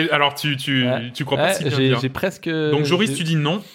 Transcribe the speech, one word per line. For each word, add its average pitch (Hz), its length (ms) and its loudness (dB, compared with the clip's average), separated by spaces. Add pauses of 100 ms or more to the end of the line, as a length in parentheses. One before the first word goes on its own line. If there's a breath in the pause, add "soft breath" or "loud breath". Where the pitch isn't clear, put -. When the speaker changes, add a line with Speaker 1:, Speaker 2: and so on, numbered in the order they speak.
(100)
Speaker 1:
alors 143 240 2
tu, 147 240 -2
tu, 135 280 0
Speaker 2:
Ouais. 123 280 -2
Speaker 1:
tu 143 100 -6
crois 135 140 0
pas 147 80 2
Speaker 2:
Ouais, 196 80 2
Speaker 1:
si 180 100 -4
bien 131 100 0
Speaker 2:
j'ai, 131 140 4
Speaker 1:
dire. 120 120 2
Speaker 2:
j'ai 131 100 -2
presque, - 400 -4
Speaker 1:
Donc 151 340 0
Joris, 160 280 2
Speaker 2:
j'ai, 135 40 -6
Speaker 1:
tu 175 80 -4
dis 160 120 0
non. 156 260 0 (120)